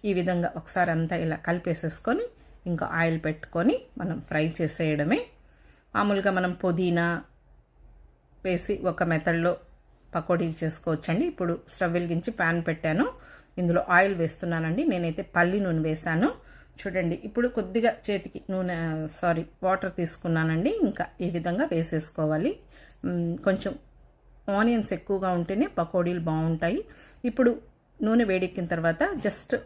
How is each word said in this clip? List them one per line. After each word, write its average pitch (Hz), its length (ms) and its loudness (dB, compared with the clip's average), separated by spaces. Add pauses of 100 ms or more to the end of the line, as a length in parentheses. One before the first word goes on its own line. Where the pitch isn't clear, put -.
ఈ 202 80 2
విధంగా 175 440 0
ఒకసారి 175 340 -2
అంతా 165 260 0
ఇలా 165 200 -2
కలిపేసేసుకొని, 175 840 -2 (440)
ఇంకా 170 260 -2
ఆయిల్ 165 320 2
పెట్టుకొని 170 560 0 (180)
మనం 170 220 -4
ఫ్రై 160 420 -2
చేసేయడమే. 156 640 0 (680)
మామూలుగా 202 360 2
మనం 180 220 0
పుదీనా 170 720 0 (1200)
వేసి 185 400 -2
ఒక 175 180 0
మెథడ్లో 165 540 2 (580)
పకోడీలు 165 500 0
చేసుకోవచ్చండి. 165 600 -2
ఇప్పుడు 175 320 -2 (160)
స్టవ్ 170 180 0
వెలిగించి 170 380 -2
ప్యాన్ 170 360 0
పెట్టాను, 165 460 0 (460)
ఇందులో 175 300 2
ఆయిల్ 190 260 6
వేస్తున్నానండి. 165 680 -2
నేనైతే 175 380 0
పల్లి 180 380 2
నూనె 170 200 0
వేశాను. 160 520 0 (340)
చూడండి, 175 580 -4
ఇప్పుడు 240 240 0
కొద్దిగా 220 440 2 (180)
చేతికి - 400 -4
నూనె, 165 580 -2 (120)
సారీ, 170 260 2 (160)
వాటర్ 185 300 0
తీసుకున్నానండి. 165 800 0
ఇంకా 320 360 -2 (140)
ఈ 180 100 -2
విధంగా 175 420 -2
వేసేసుకోవాలి. 160 880 0 (460)
మ్, 170 300 0
కొంచెం 190 380 0 (760)
ఆనియన్స్ 214 420 2
ఎక్కువగా 185 380 -2
ఉంటేనే 190 360 0
పకోడీలు 175 540 0
బాగుంటాయి. 165 640 0 (400)
ఇప్పుడు 240 340 2 (440)
నూనె 226 220 4
వేడెక్కిన 185 420 0
తర్వాత 165 360 0
just 277 640 -2